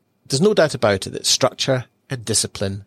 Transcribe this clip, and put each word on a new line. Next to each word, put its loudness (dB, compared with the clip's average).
There's -4
no 4
doubt 4
about 2
it -10
that -10
structure 0
and -10
discipline -4